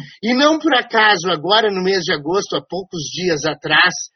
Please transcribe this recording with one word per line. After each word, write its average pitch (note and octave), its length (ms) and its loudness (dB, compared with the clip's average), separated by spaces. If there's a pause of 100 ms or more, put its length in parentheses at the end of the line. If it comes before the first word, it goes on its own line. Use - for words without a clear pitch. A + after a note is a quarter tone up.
(220)
E A3+ 100 0
não D4 260 4
por D4+ 160 0
acaso, G#3+ 560 2
agora G3 400 2
no F#3+ 120 -2
mês F#3+ 220 2
de E3+ 100 -2
agosto, E3 420 -2
há D3 100 -6
poucos F3+ 360 -8 (100)
dias E3 320 -2
atrás, D#3 480 0 (240)